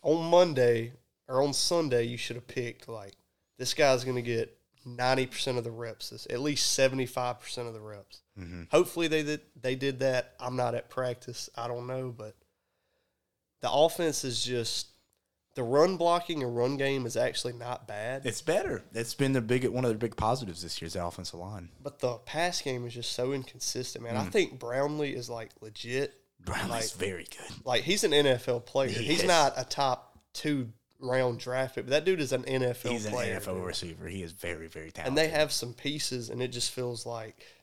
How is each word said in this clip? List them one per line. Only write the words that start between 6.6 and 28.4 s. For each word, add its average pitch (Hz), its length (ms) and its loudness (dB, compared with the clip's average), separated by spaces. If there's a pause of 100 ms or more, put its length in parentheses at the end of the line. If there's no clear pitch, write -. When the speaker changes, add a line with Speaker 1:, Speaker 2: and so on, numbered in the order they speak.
Speaker 1:
seventy-five 127 720 2
percent - 260 -8
of 113 60 -10
the 107 80 -12
reps. 107 400 -16 (180)
Speaker 2:
Mm-hmm. 87 320 -10
Speaker 1:
Hopefully 165 380 4
they 156 140 2
did, 147 180 -4 (200)
they 131 140 0
did 131 240 -2
that. 131 400 0
I'm 127 160 -6
not 120 200 0
at 120 140 -6
practice. 123 680 -6
I 117 100 -4
don't 120 200 -6
know, 127 300 -6
but 107 200 -14 (1200)
the 131 100 -2
offense 160 540 2
is 123 180 -2
just, 120 460 -2 (680)
the 131 80 -4
run 151 340 6
blocking 170 440 2
and 123 140 -2
run 127 220 0
game 135 280 0
is 117 120 -4
actually 123 340 0
not 120 340 -10
bad. 117 400 -6
Speaker 2:
It's 117 160 -4
better. 160 520 -2
It's 117 200 -4
been 135 200 2
the 131 80 4
big, 123 260 2
one 123 160 0
of 123 80 4
the 110 60 0
big 110 180 -2
positives 110 460 -2
this 85 200 -8
year 82 60 -8
is 80 60 -8
the 90 120 -4
offensive 87 320 -8
line. 90 320 -12 (140)
Speaker 1:
But - 160 -12
the 123 200 0
pass 170 420 -2
game 123 260 -4
is 117 60 -10
just 120 180 -6
so 127 220 0
inconsistent, 127 720 -6
man. 117 100 -4
I 123 80 0
Speaker 2:
Mm. 92 80 -4
Speaker 1:
think - 280 2
Brownlee 139 540 -2
is, 123 160 -8
like, 113 300 -10
legit. 120 560 -6 (260)
Speaker 2:
Brownlee's - 280 -4
Speaker 1:
Like, 113 240 -2
Speaker 2:
very 90 320 -6
good. - 400 -14
Speaker 1:
like, 123 180 2
he's 185 220 2
an 160 80 4
N 143 120 8
F 127 220 4